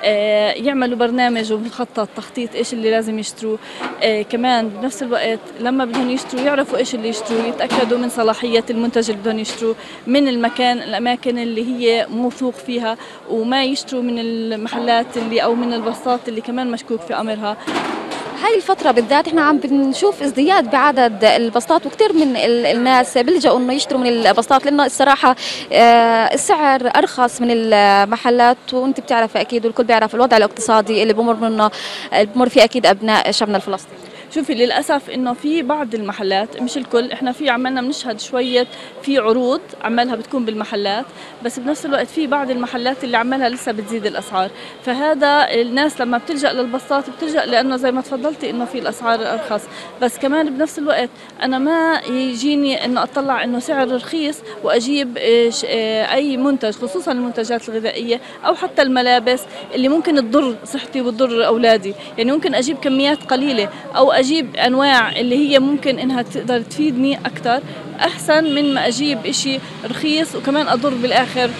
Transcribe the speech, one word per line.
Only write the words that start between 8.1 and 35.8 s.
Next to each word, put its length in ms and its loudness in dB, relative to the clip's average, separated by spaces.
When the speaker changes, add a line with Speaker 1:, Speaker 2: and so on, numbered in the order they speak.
Speaker 1:
المنتج 400 0
اللي 120 -4
بدهم 160 -2
يشتروه 360 -4
من 220 4
المكان، 500 0
الأماكن 600 -2
اللي 280 -4
هي 440 0
موثوق 440 -4
فيها، 420 -6
وما 340 0
يشتروا 380 -4
من 160 -2
المحلات 1000 -2
اللي 260 -2
أو 120 2
من 180 -2
البساط 560 -4
اللي 120 -6
كمان 300 -6
مشكوك 300 -6
في 140 -8
أمرها. 420 -4
Speaker 2:
هاي 120 4
الفترة 340 2
بالذات 380 4
احنا 140 2
عم 160 4
بنشوف 640 0
ازدياد 480 2
بعدد 540 2
البسطات، 640 4
وكتير 260 2
من 240 2
ال-، 300 2
الناس 520 4
بيلجأوا 400 4
انه 140 0
يشتروا 280 -2
من 60 0
البسطات، 580 4
لانه 220 4
الصراحة، 500 4
آه، 640 6
السعر 600 2
ارخص 440 2
من 100 0
المحلات، 1040 4
وانت 280 0
بتعرفي 400 0
اكيد 260 -2
والكل 180 0
بيعرف 300 2
الوضع 220 4
الاقتصادي 680 2
اللي 100 2
بمر 220 2
منه، 360 0
اللي 140 4
بمر 220 2
فيه 160 8
اكيد 220 2
ابناء 440 4
شعبنا 260 0
الفلسطيني. 440 -6
Speaker 1:
شوفي، 200 -2
للأسف 560 0
إنه 220 -2
في 300 -2
بعض 320 -4